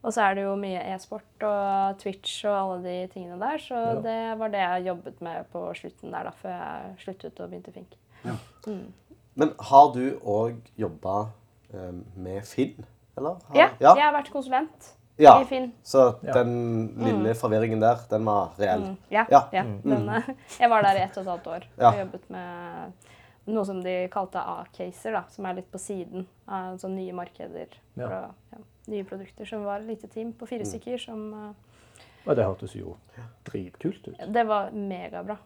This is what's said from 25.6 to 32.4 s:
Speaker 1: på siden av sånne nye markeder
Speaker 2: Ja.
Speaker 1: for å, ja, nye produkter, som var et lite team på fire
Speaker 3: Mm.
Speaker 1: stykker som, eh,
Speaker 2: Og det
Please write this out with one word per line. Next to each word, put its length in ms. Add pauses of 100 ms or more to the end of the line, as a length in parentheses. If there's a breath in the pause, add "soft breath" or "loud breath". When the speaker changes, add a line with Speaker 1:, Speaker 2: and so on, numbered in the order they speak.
Speaker 1:
på 60
siden 480 (220)
av 300
sånne 180
nye 160
markeder 560 (280)
Speaker 2:
Ja. 120
Speaker 1:
for 60
å, 160 (220)
ja, 60 (300)
nye 160
produkter, 420
som 180
var 140
et 80
lite 240
team 240
på 120
fire 180
Speaker 3:
Mm. 20
Speaker 1:
stykker 340
som, 320
eh, 960
Speaker 2:
Og 60
det 80